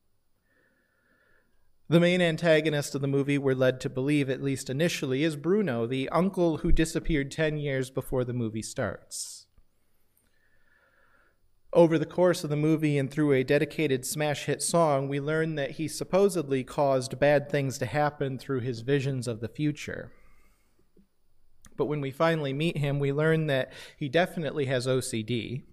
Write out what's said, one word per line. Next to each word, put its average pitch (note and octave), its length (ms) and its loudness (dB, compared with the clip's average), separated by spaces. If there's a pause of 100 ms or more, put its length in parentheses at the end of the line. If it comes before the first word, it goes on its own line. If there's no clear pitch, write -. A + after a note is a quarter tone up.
(1900)
The D#3+ 120 6
main F3 200 4
antagonist D#3 760 2
of C3+ 60 -4
the C#3 60 -2
movie, C#3 300 0
we're C3+ 160 2
led B2+ 280 2
to C3 100 -6
believe, C3+ 360 0
at C3 140 -4
least C3+ 300 -4
initially, C#3+ 520 0
is D#3+ 120 0
Bruno, D3 500 0
the C3 240 -2
uncle F3 480 2
who E3 140 0
disappeared D#3 580 2
ten D#3 300 -2
years C3+ 320 -4
before B2+ 320 -4
the A#2+ 100 -4
movie A2+ 300 -4
starts. - 840 -8 (2250)
Over E3 280 6
the D#3+ 80 0
course F3 360 2
of D3 60 -6
the D3 60 -2
movie D3+ 420 2
and C3+ 140 -2
through D3 220 2
a C3 100 4
dedicated D3 600 0
smash D3+ 420 -4
hit C#3+ 180 -2
song, C#3+ 440 2
we C#3 120 -4
learn D#3+ 360 -2
that C#3 160 -4
he D#3 160 -6
supposedly E3 760 0
caused C3 560 0
bad C#3+ 320 4
things C3+ 260 -2
to B2+ 80 -4
happen C#3+ 540 -2
through C3 220 -4
his A#2 200 -6
visions C3 460 -2
of A2+ 120 -6
the A2+ 80 -6
future. - 640 -6 (1700)
But C#3+ 80 -2
when D3 160 -4
we C3+ 80 -4
finally D#3 440 0
meet D#3+ 260 -2
him, C#3+ 180 0
we C#3 160 0
learn D#3+ 320 2
that C3+ 260 -2 (240)
he D3 140 -6
definitely D#3 560 0
has B2+ 220 -2
O C3 140 2
C A2+ 200 -4
D, A2+ 520 -6